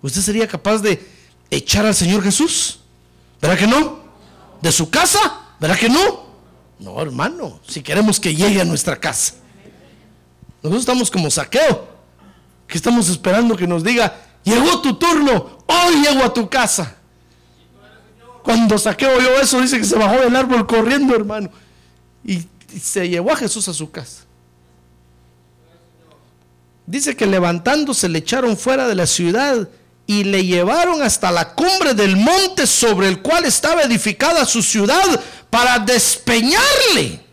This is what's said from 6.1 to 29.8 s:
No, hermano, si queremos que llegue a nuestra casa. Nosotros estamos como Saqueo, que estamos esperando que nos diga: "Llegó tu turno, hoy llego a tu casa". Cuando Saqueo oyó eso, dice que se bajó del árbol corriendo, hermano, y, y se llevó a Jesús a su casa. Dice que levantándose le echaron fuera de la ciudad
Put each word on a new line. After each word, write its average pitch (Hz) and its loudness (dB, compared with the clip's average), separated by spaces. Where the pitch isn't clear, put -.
No, 98 -12
hermano, 160 -6
si 151 -12
queremos 208 0
que 165 -4
llegue 196 2
a 180 2
nuestra 160 -4
casa. - -6
Nosotros 185 -2
estamos 254 0
como 170 -2
Saqueo, 247 0
que - -10
estamos 233 0
esperando 202 0
que 180 -4
nos 170 -2
diga: 226 0
"Llegó 277 2
tu 262 0
turno, 294 0
hoy 349 4
llego 277 4
a 240 0
tu 226 -4
casa". 208 -2
Cuando 226 2
Saqueo 254 0
oyó 254 4
eso, 262 2
dice 254 0
que 214 -2
se 202 0
bajó 220 2
del 247 2
árbol 254 2
corriendo, 247 2
hermano, 208 -4
y, 190 -4
y 196 -14
se 180 -4
llevó 175 -2
a - 0
Jesús 214 -6
a 175 -8
su 151 -10
casa. - -18
Dice 277 -4
que 226 -2
levantándose 190 0
le 160 -2
echaron 233 -2
fuera 262 -2
de 220 0
la 175 0
ciudad 220 -2